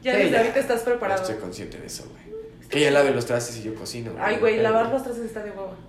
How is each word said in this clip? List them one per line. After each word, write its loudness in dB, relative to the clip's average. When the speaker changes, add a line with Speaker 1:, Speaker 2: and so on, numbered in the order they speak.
Speaker 1:
ya 2
Speaker 2:
Sí, 4
Speaker 1:
desde 4
Speaker 2:
ya. 4
Speaker 1:
ahorita 2
estás 0
preparado. 0
Speaker 2:
Estoy -4
consciente -10
de -14
eso, -12
güey. -18
Speaker 1:
Está -16
Speaker 2:
Que 0
ella 6
Speaker 1:
bien. 4
Speaker 2:
lave 6
los 0
trastes -2
y -10
yo -6
cocino, -8
güey. -6
Speaker 1:
Ay, 2
güey, 6
Speaker 2:
Pero 4
Speaker 1:
lavar 4
los 0
trastes -6
está -8
de -8
huevo. -10